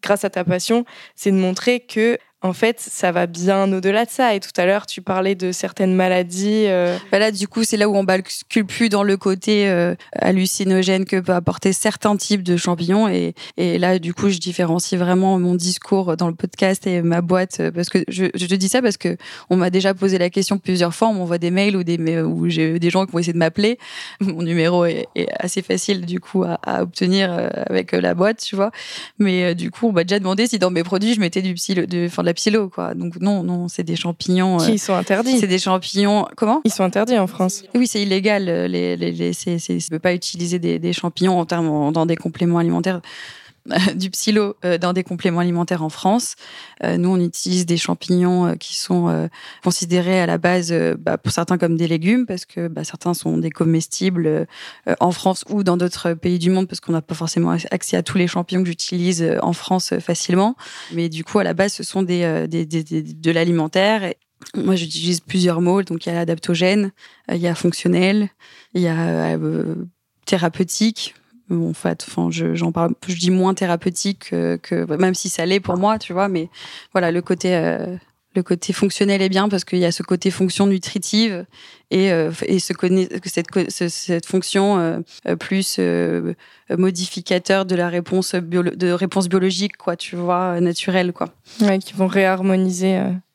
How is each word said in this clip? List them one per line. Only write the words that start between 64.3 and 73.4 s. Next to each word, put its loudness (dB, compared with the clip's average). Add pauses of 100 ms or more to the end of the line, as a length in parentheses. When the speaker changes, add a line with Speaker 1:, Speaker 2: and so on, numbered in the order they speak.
Speaker 2:
moi, 2
j'utilise -2
plusieurs 0
mots. 2
Donc, -6
il -4
y -2
a -2
adaptogène, 0 (400)
euh, -2
il -2
y 0
a 0
fonctionnel, 0 (460)
il 2
y 2
a, 0
euh, -2 (540)
thérapeutique. -2 (320)
Bon, 0
en -4
fait, -4
enfin, 0
je, -2
j'en 0
parle, 0 (120)
je -4
dis 0
moins 2